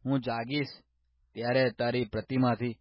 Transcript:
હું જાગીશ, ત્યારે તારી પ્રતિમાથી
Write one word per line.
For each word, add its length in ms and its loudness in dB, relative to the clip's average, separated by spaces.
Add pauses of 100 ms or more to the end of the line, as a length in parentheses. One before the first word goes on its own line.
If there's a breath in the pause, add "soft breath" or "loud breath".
હું 160 2
જાગીશ, 460 -4 (680)
ત્યારે 360 2
તારી 340 0
પ્રતિમાથી 760 0